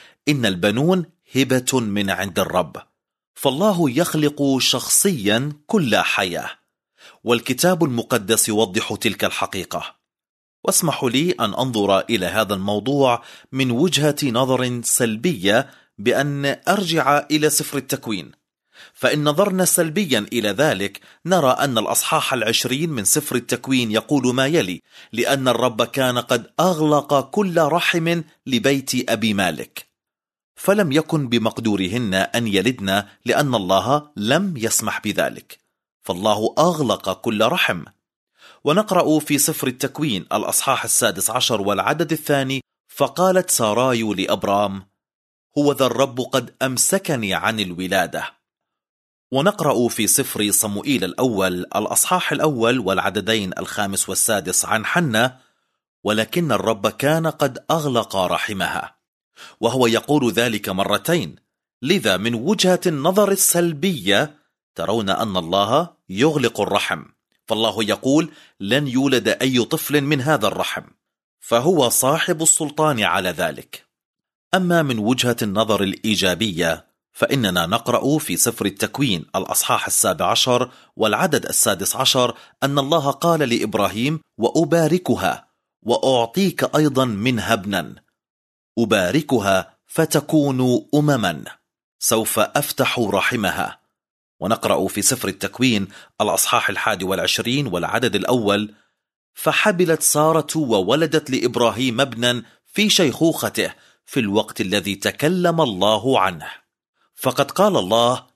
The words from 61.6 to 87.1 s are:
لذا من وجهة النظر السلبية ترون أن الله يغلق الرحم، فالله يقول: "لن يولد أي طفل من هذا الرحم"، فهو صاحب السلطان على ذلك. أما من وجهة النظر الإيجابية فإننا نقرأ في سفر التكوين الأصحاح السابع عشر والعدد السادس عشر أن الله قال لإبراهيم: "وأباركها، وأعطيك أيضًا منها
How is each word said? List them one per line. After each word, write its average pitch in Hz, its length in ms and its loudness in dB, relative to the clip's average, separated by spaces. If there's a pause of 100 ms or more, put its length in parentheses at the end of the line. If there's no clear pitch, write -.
لذا 117 360 2
من 117 160 -2
وجهة 180 520 0
النظر 180 460 2
السلبية 151 1040 0 (400)
ترون 98 340 -2
أن 95 280 0
الله 101 520 0 (200)
يغلق 120 520 0
الرحم، 95 420 -2 (440)
فالله 110 360 0
يقول: 135 480 0 (280)
"لن 131 280 0
يولد 127 400 2
أي 123 360 2
طفل - 380 -2
من 139 200 0
هذا 127 260 0
الرحم"، 87 360 -4 (560)
فهو 131 500 2
صاحب 156 520 0
السلطان 151 640 0
على 90 260 0
ذلك. 80 560 -8 (680)
أما 175 280 2
من 127 180 0
وجهة 120 420 0
النظر 104 420 2
الإيجابية 90 1040 -2 (320)
فإننا 92 460 0
نقرأ 120 520 0
في 87 200 -6
سفر 113 280 0
التكوين 101 600 -2 (100)
الأصحاح - 500 0
السابع 95 460 0
عشر 123 400 2 (240)
والعدد 113 500 0
السادس 95 500 0
عشر 123 420 2 (260)
أن 139 160 0
الله 139 320 2
قال 165 280 2
لإبراهيم: 117 800 0 (180)
"وأباركها، 147 1080 0 (340)
وأعطيك 131 920 0
أيضًا 135 300 2
منها 110 480 0